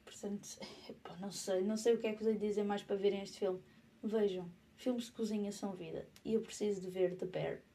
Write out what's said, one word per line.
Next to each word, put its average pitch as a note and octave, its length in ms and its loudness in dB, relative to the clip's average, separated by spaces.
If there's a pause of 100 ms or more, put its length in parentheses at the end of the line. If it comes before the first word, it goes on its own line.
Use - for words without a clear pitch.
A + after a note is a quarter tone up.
Portanto, - 440 -8 (260)
<laughs> - 160 -18
epá, - 280 -14
não F#3+ 140 -6
sei, F#3 300 0
não G#3+ 160 2
sei A#3 180 6
o A3 40 0
que A3 80 -2
é G#3+ 60 0
que G#3+ 60 -8
vos G#3+ 80 2
hei A3 80 6
de G#3 120 0
dizer G#3 160 2
mais G3+ 200 2
para G#3 120 -2
verem G3 260 4
este - 180 -12
filme. F#3 220 0 (420)
Vejam, G3+ 460 2 (260)
filmes A#3+ 300 -2
de - 60 -14
cozinha G#3 400 0
são G3+ 220 -4
vida. F3 340 -8 (160)
E A3 100 0
eu A3+ 80 4
preciso G3+ 400 -2
de F#3 80 -6
ver F3+ 280 4
The - 80 -4
Bear E3 360 -2 (140)